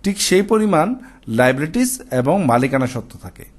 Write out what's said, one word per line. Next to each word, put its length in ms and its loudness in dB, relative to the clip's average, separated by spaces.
ঠিক 180 -2
সেই 220 2
পরিমাণ 520 2
লায়াবিলিটিস 720 0
এবং 340 0
মালিকানা 420 2
সত্ত্ব 360 -10
থাকে। 220 -18